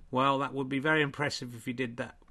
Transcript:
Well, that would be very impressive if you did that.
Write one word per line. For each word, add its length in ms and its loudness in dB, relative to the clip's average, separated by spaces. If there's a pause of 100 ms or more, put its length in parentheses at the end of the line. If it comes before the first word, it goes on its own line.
(120)
Well, 260 4
that 160 -2
would 160 -2
be 80 0
very 240 4
impressive 540 -2
if 100 -14
you 80 -2
did 240 -4
that. 200 -6 (140)